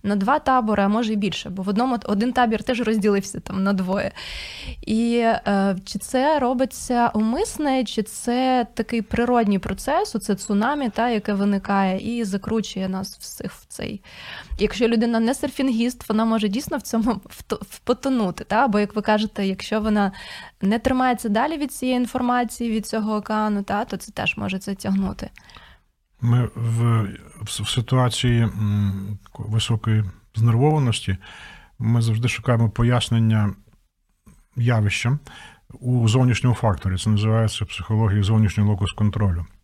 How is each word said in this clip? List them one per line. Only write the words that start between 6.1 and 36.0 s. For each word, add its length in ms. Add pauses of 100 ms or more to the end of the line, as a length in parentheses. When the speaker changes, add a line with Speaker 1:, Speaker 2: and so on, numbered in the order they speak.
Speaker 1:
робиться 760
умисне, 720
чи 180
це 720
такий 280
природній 560
процес, 560
оце 200
цунамі, 560
та, 200
яке 220
виникає 840
і 60
закручує 640
нас 300
всіх 340
в 160
цей. 340 (560)
Якщо 300
людина 320
не 140
серфінгіст, 760
вона 160
може 240
дійсно 280
в 60
цьому 460
вто-, 300 (120)
в-, 80
потонути. 680
Та? 120
Або, 220
як 180
ви 60
кажете, 440
якщо 340
вона 320 (500)
не 160
тримається 500
далі 300
від 140
цієї 240
інформації, 760
від 160
цього 300
океану, 460
та, 220
то 120
це 160
теж 240
може 220
це 160
тягнути. 560 (920)
Speaker 2:
Ми 340
в, 480 (400)
в 60
с-, 140
в 60
ситуації, 720
м, 760 (200)
високої 680 (300)
знервованості 840 (600)
ми 240
завжди 260
шукаємо 420
пояснення 840 (1040)
явища 600 (640)
у 280